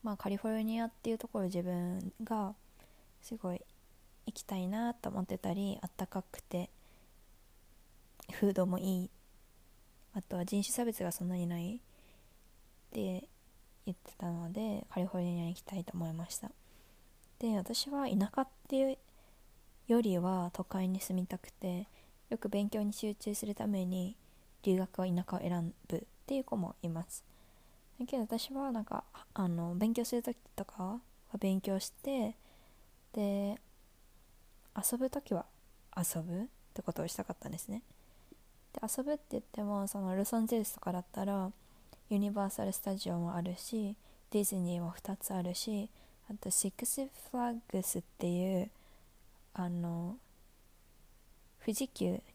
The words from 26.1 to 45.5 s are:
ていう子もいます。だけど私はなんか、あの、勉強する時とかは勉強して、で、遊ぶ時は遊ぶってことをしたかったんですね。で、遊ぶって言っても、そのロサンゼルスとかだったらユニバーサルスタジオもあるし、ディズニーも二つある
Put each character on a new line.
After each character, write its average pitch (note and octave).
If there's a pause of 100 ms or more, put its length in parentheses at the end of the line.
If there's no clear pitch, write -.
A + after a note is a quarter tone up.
て C#4
い C4
う C4
子 A#3
も F3+
い F3
ま E3
す。 - (760)
だ B3
け C#4
ど A#3+
私 A3+
は C4+
な A3+
ん G#3+
か、 - (300)
あ G3
の、 E3+
勉 G#3
強 A#3
す A#3+
る A#3
時 B3 (180)
と G3
か -
は G#3 (380)
勉 F#3+
強 G3
し -
て、 A#3 (760)
で、 G3+ (1120)
遊 G#3
ぶ B3+
時 -
は E3+ (520)
遊 E3+
ぶ F3
っ B3+ (260)
て -
こ -
と -
を E3
し -
た -
か E3+
っ -
た -
ん C#3
で E3
す -
ね。 G#3+ (880)
で、 -
遊 A3+
ぶ D4
っ -
て D4 (100)
言 -
っ -
て -
も、 G3+
そ G3+
の F#3
ロ G3
サ A3+
ン A3+
ゼ A#3
ル G#3+
ス -
と -
か F3+
だ F3+
っ -
た G3
ら G3 (580)
ユ G#3
ニ G3+
バ G3+
ー -
サ G#3
ル F#3+
ス -
タ G3
ジ F#3
オ E3+
も E3+
あ F3
る F3+
し、 G#3+ (340)
デ G#3
ィ G3+
ズ G3+
ニ F3
ー -
も E3+
二 -
つ -
あ F#3
る F3+